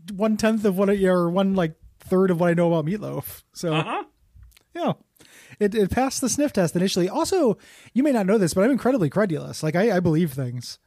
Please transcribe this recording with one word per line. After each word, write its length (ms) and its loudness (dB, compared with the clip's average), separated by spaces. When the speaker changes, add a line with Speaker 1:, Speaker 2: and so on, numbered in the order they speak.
Speaker 1:
one-tenth 520 0
of 100 2
what 140 2
I, 160 2
or 240 2
one, 240 0
like, 200 0
third 300 2
of 80 2
what 120 2
I 40 4
know 160 2
about 140 0
Meatloaf. 600 -8
So, 200 -4
Speaker 2:
Uh-huh. 300 -4
Speaker 1:
yeah. 180 -2
It, 160 0
it 160 0
passed 300 -2
the 80 -2
sniff 240 -2
test 240 0
initially. 320 0
Also, 480 0
you 80 2
may 100 2
not 140 0
know 100 2
this, 160 2
but 120 2
I'm 60 4
incredibly 380 2
credulous. 540 -4
Like, 120 -2
I, 220 2
I 40 0
believe 340 2
things. 520 -8